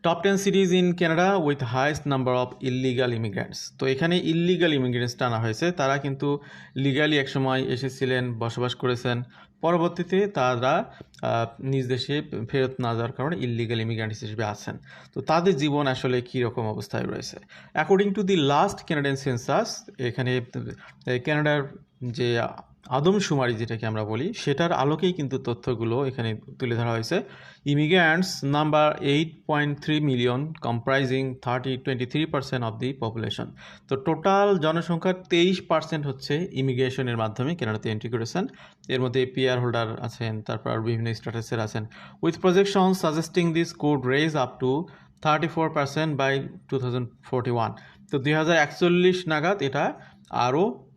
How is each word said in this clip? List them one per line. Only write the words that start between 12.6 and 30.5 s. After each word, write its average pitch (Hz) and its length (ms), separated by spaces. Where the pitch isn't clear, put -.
না 117 120
যাওয়ার 117 200
কারণে 151 240
ইললিগ্যাল 117 440
ইমিগ্রেন্টস 110 400
হিসেবে 107 240
আছেন। 107 340
তো - 60
তাদের 175 360
জীবন 143 300
আসলে 127 340
কী 123 220
রকম 117 240
অবস্থায় 110 380
রয়েছে? - 320
According 190 400
to 208 80
the 190 140
last 151 420
Canadian 143 340
census, 143 760
এখানে, 127 420
আহ, 123 40
কানাডার 151 360
যে 120 380
আদমশুমারি 143 680
যেটাকে 113 320
আমরা 110 180
বলি, 117 280
সেটার 165 400
আলোকেই 156 400
কিন্তু 135 260
তথ্যগুলো 120 680
এখানে 113 320
তুলে 120 160
ধরা 117 160
হয়েছে। 113 320
Immigrants 156 880
number 151 500
eight 147 220
point 147 340
three 151 200
million, 127 480